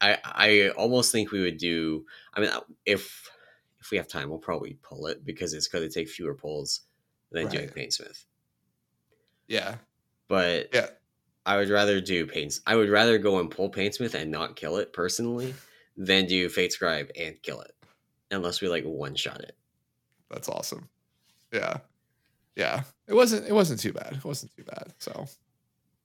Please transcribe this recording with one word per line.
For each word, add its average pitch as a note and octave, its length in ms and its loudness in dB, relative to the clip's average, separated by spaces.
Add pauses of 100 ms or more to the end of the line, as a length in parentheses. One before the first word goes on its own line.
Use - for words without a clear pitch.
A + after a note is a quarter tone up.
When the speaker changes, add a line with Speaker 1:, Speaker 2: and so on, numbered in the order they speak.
Speaker 1:
I, G2+ 240 4
I G#2 460 6
almost A#2+ 400 4
think G#2+ 220 0
we G2 100 0
would E2+ 160 0
do, D#2+ 460 0 (300)
I G2+ 60 0
mean, G#2 100 2
uh, - 100 -2 (240)
if, - 460 -2 (500)
if - 100 -18
we G#2+ 60 0
have E2+ 120 -4
time, C#2+ 200 -8
we'll D#2 100 -8
probably D2 440 -8
pull C#2+ 240 -12
it - 180 -8
because D#2+ 300 -6
it's D#2 140 -4
gonna E2 200 -4
take D#2+ 200 -6
fewer D2+ 260 -8
pulls D2 480 -6 (480)
than D#2+ 180 -4
doing C#2+ 180 -6
Speaker 2:
Right. C#2 80 -14
Speaker 1:
Painsmith. - 520 -10 (1200)
Speaker 2:
Yeah. G2+ 280 -2 (520)
Speaker 1:
But F2 440 2
Speaker 2:
Yeah. B2 180 2 (540)
Speaker 1:
I G2 120 2
would G2+ 140 2
rather G2+ 300 4
do F2+ 260 0
Pains-, D2 400 -6
I A2+ 100 4
would G#2+ 120 6
rather A2 300 6
go G2 220 4
and D#2+ 100 -2
pull F#2+ 180 -2
Painsmith G2 460 -4
and D#2 160 -4
not D#2 240 -4
kill D#2 220 -4
it G2 160 -4
personally A#2+ 600 -4 (420)
than F#2+ 300 4
do F2+ 220 2
Fate F2+ 240 0
Scribe D#2 460 -2
and D#2+ 240 -10
kill B1 200 -10
it, - 120 -20 (560)
unless F2 300 -2
we, G2 80 -2
like, D#2+ 160 0
one-shot C#2+ 560 -6
it. - 160 -18 (760)
Speaker 2:
That's - 180 -10
awesome. - 400 -8 (640)
Yeah. - 260 -2 (760)
Yeah. G2 280 -2 (260)
It G#3 60 2
wasn't, A3 340 6
it G#3 40 0
wasn't F3 280 4
too G#2+ 120 -2
bad. - 260 -10
It C3+ 60 -12
wasn't - 300 -10
too - 80 -20
bad. - 360 -14
So, - 280 -10 (800)